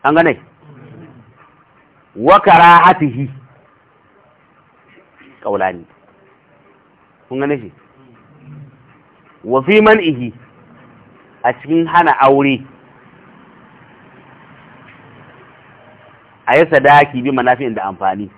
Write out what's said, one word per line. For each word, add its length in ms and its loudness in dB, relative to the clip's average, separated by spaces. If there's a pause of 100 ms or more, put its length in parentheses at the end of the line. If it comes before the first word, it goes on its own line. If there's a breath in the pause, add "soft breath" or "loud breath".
An 100 0
gane? 220 0 (1800)
Wa 240 2
karahatihi. 880 2 (2250)
Kaulani. 400 -6 (1400)
Kun 160 -10
gane 160 -4
shi? 120 -20 (1700)
Wa 220 -2
fi 160 2
man'ihi, 500 0 (1120)
a 100 0
cikin 320 -4
hana 360 0
aure, 420 0 (3750)
a 100 2
yi 120 4
sadaki 520 2
bi 100 -6
manafi'in 440 -4
da 140 -10
amfani. 480 -8